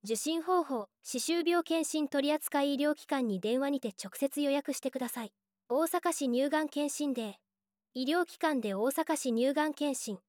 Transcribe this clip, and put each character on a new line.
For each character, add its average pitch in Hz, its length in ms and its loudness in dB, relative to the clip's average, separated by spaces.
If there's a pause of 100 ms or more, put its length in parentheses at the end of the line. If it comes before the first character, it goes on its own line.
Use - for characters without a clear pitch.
受 214 120 -2
診 320 280 -2
方 359 200 2
法、 240 240 -4 (140)
歯 - 180 -6
周 339 240 0
病 339 200 4
検 330 200 0
診 302 240 -2
取 285 240 2
扱 302 300 0
医 285 140 2
療 294 180 2
機 - 140 -8
関 269 200 0
に 196 120 -2
電 220 200 0
話 277 120 0
に 277 80 0
て 226 100 -4 (120)
直 190 140 -10
接 277 240 0
予 285 120 2
約 285 220 0
し - 60 -4
て 262 120 -4
く 262 80 -6
だ 247 100 -4
さ 233 140 -8
い。 208 80 -12 (360)
大 285 180 2
阪 349 260 0
市 285 180 0
乳 254 200 2
が 311 120 2
ん 302 80 -2
検 294 260 -2
診 285 180 0
デ 233 80 -4
ー。 202 120 -6 (640)
医 254 80 -2
療 330 220 2
機 - 120 -20
関 302 240 0
で 202 140 -2
大 226 160 0
阪 320 240 0
市 254 180 -2
乳 247 200 2
が 302 140 2
ん 302 60 -2
検 285 260 -2
診 202 300 -8